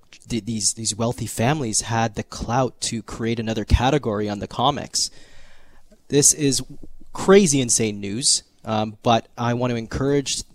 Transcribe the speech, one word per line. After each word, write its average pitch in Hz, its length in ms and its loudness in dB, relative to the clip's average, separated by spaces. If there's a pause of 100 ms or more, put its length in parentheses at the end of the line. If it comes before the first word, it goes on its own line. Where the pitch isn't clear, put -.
(280)
th-, 113 160 -4
these, 110 300 -2
these 110 200 -4
wealthy 117 320 -2
families 120 560 0
had 113 320 0
the 110 80 -4
clout - 600 -2
to 117 200 -4
create 117 360 -4
another 110 260 -2
category 120 640 0
on 101 100 -6
the 101 100 -8
comics. - 640 -2 (960)
This 139 240 4
is 135 300 0 (500)
crazy, 185 480 6
insane 113 400 0
news, 101 420 0 (220)
um, 107 380 -2
but 117 340 2
I 120 180 -2
want 123 180 0
to 120 40 -2
encourage 135 640 -2 (120)